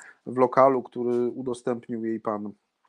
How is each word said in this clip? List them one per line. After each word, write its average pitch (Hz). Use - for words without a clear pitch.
w 120
lokalu, 127
który 120
udostępnił 120
jej 113
pan, 104